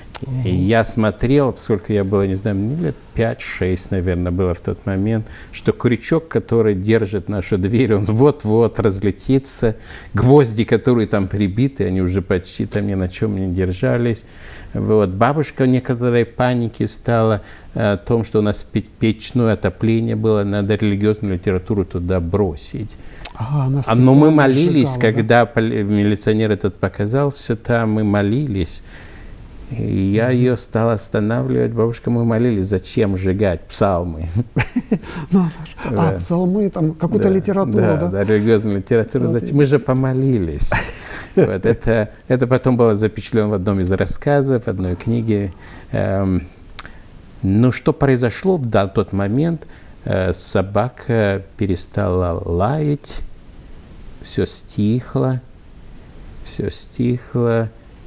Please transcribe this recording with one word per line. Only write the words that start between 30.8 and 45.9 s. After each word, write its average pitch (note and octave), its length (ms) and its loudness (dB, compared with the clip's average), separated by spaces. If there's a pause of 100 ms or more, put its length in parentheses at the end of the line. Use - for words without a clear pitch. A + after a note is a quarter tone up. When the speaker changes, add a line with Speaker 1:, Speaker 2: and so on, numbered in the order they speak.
Speaker 2:
останавливать. A#2 800 -2
"Бабушка, A2+ 400 -2
мы A#2 140 2
молились, A2+ 400 2
зачем G2 520 0
сжигать F#2+ 440 0
псалмы?" E2+ 640 -2 (260)
Speaker 1:
<laughs> - 800 -4
Ну, F#3 140 4 (400)
а D#3+ 60 -4
Speaker 2:
Да. G#2+ 260 0
Speaker 1:
псалмы, F3+ 520 0
там, D#3+ 240 -2
какую-то G3 360 0
Speaker 2:
Да, F#3+ 60 4
Speaker 1:
литературу, F#3 420 0
Speaker 2:
да, F2 180 4
Speaker 1:
да? E2 120 0
Speaker 2:
да, F#2+ 180 0
религиозную G#2+ 540 2
литературу. A#2 500 0
Speaker 1:
Вот - 100 0
Speaker 2:
"Зачем? C#3+ 160 -4
Speaker 1:
и - 40 4
Speaker 2:
Мы C#3+ 60 6
же C3+ 140 2
помолились". C3 920 0 (320)
Speaker 1:
<laughs> - 340 -12
Speaker 2:
Вот, G2+ 280 2
это, A2+ 440 2 (180)
это B2+ 200 2
потом B2+ 280 2
было A2+ 200 6
запечатлено G#2+ 520 0
в G#2+ 60 0
одном G2 260 0
из F2+ 140 0
рассказов, C3+ 720 0
в - 20 -4
одной F#2 300 -2
книге. A2 560 -2 (400)